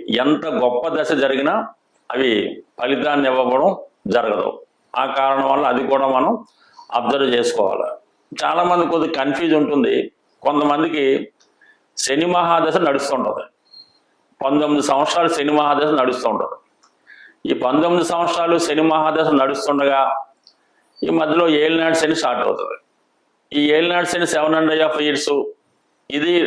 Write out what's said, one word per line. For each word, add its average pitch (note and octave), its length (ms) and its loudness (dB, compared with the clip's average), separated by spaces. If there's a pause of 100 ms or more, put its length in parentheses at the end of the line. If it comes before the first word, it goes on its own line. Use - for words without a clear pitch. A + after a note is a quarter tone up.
(220)
ఎంత D3 240 -2 (160)
గొప్ప B2 200 0 (120)
దశ D#3 160 -2 (140)
జరిగినా C#3 300 0 (560)
అవి B2+ 200 0 (480)
ఫలితాన్ని C#3 520 0
ఇవ్వకపోవడం C3 400 2 (440)
జరగదు. A2 340 0 (460)
ఆ C3 100 0 (140)
కారణం C3+ 340 2
వల్ల C#3+ 200 0
అది B2+ 180 0
కూడా C3+ 160 2 (100)
మనం C#3 160 2 (680)
అబ్జర్వ్ C3 380 0
చేసుకోవాలి. G#2 500 0 (460)
చాలామంది E3+ 600 0
కొద్ది E3 160 0 (100)
కన్ఫ్యూజ్ C#3+ 420 0
ఉంటుంది. C3 340 2 (480)
కొంతమందికి D3 640 0 (1000)
శని D3 220 0 (100)
మహాదశ E3+ 400 2 (100)
నడుస్తుంటది, C3+ 580 -2 (960)
పంతొమ్మిది D3 500 0
సంవత్సరాలు D#3 460 2
శని D3 220 -2
మహాదశ D3 320 2 (100)
నడుస్తూ B2 320 0
ఉంటది. - 240 -6 (960)
ఈ C3+ 40 0 (100)
పంతొమ్మిది D#3+ 480 2
సంవత్సరాలు E3+ 440 0 (100)
శని D#3 260 0
మహాదశ D#3 360 2 (140)
నడుస్తుండగా C#3 580 0 (1000)
ఈ E3 160 -2
మధ్యలో D#3+ 260 2 (180)
ఏలినాటి E3 380 2
శని D#3 200 0
స్టార్ట్ B2 260 -2
అవుతుంది. F#2 300 -4 (760)
ఈ D3 100 0 (140)
ఏలినాటి F3 360 0
శని F3 220 -2
సెవెన్ D#3 240 2
అండ్ D#3+ 140 2 (100)
హాఫ్ D#3 220 0
ఇయర్స్, D3 280 -2 (800)
ఇది D3+ 220 0 (140)